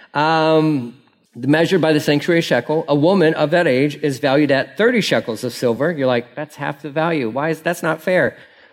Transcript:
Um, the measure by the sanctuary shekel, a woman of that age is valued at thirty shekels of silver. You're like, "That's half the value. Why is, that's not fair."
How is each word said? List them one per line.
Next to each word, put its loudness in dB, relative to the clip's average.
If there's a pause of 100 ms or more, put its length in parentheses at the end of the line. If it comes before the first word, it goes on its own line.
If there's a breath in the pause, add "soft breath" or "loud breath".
(140)
Um, 0 (400)
the -6
measure 2
by 2
the 2
sanctuary 0
shekel, -2
a 0
woman 4
of 0
that 2
age 0
is -4
valued 2
at -2
thirty 2
shekels -2
of -6
silver. -2
You're -2
like, -2
"That's -12
half -8
the -12
value. -2
Why -4
is, -6
that's -6
not -2
fair." 0 (360 loud breath)